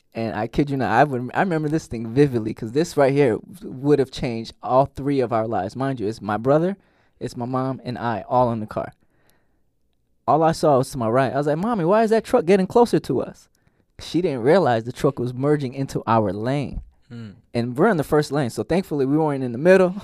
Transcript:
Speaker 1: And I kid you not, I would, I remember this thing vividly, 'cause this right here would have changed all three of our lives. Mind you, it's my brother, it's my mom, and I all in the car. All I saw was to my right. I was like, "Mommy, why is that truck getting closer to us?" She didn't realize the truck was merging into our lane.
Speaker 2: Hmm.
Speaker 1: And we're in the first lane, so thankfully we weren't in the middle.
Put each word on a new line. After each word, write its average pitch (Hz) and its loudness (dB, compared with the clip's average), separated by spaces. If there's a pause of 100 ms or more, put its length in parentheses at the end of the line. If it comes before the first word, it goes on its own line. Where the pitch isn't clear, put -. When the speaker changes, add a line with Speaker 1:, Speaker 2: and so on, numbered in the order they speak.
(140)
Speaker 1:
And 104 -4
I 107 -4
kid 139 -2
you 139 -2
not, 113 0
I 120 6
would, 127 -4
I - 0
remember 160 0
this 156 -4
thing 117 -8
vividly, 123 2
'cause 113 -10
this 156 -2
right 139 4
here 139 2 (240)
would 139 0
have 131 0
changed 113 -8
all 127 2
three 139 -4
of 120 0
our 113 0
lives. 101 -4
Mind 135 -4
you, 98 -4
it's 113 -8
my 104 -2
brother, 156 2 (440)
it's - -10
my 120 -6
mom, 131 -4
and 123 -8
I 113 -6
all 127 2
in 113 -4
the 107 -8
car. - -8 (1300)
All 147 4
I 160 4
saw 151 4
was 135 -2
to 143 -10
my 113 -2
right. 123 2
I 123 -4
was 143 -2
like, 151 0
"Mommy, 208 -2
why 208 4
is 220 2
that 220 2
truck - 0
getting 190 4
closer 240 4
to 131 -4
us?" - -14 (520)
She - -4
didn't 147 -2
realize 127 4
the 117 -8
truck - -2
was 123 -4
merging 139 0
into 135 -6
our 113 2
lane. 120 -4 (280)
Speaker 2:
Hmm. 117 -16 (240)
Speaker 1:
And 120 -4
we're 156 6
in 208 2
the 143 0
first 147 0
lane, 135 -2
so 107 -6
thankfully 156 -2
we 139 0
weren't 147 -2
in 123 -4
the 113 -8
middle. 180 6